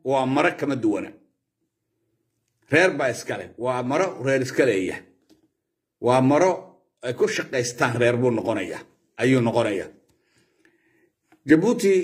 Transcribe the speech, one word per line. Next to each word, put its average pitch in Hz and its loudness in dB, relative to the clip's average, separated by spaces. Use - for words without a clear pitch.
waa 131 0
maro 143 2
kama 143 -4
duwana. 104 -2
Reer 175 4
baa 143 -2
iska 117 -8
leh. 92 -12
Waa 127 -4
maro 147 0
reer 135 0
iska 131 0
leeyahay. 95 -2
Waa 123 2
maro 151 4
ay 123 -6
ku 214 0
shaqaystaan 131 -4
reer 120 2
buu 123 2
noqonayaa. 107 -6
Ayuu 127 2
noqonayaa. 110 -2
Jabuuti, 190 4